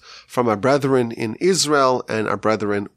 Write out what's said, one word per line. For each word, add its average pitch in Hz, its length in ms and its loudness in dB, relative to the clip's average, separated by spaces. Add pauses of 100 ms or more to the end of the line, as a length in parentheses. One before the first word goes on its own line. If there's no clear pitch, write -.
(260)
from 123 220 -2
our 107 80 2
brethren 127 560 0
in 110 240 -6
Israel 143 720 2
and 110 200 -2
our 104 80 -2
brethren 101 600 -2